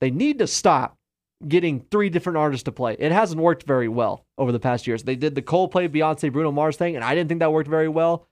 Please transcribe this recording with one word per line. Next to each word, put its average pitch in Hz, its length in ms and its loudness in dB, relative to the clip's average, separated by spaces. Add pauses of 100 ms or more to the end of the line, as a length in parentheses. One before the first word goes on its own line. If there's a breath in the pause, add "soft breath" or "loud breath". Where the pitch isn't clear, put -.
They 131 100 2
need 277 280 0
to 214 80 2
stop 135 500 2 (500)
getting 160 340 2 (100)
three 202 200 2
different 165 280 -2
artists 147 260 0
to 127 80 -6
play. 117 260 -4
It 151 140 0
hasn't 175 280 0
worked 170 240 2
very 127 240 0
well 113 360 -2 (140)
over 123 120 0
the 120 100 0
past 123 260 -2
years. 113 180 -4
They 127 120 -2
did 147 180 -2
the 135 80 -4
Coldplay, 180 460 0
Beyonce, 151 440 0
Bruno 151 200 0
Mars 147 240 0
thing, 175 200 -2
and 113 80 -6
I 131 100 0
didn't 170 140 0
think 165 120 -2
that 156 120 4
worked 156 160 0
very 160 200 2
well. 165 440 0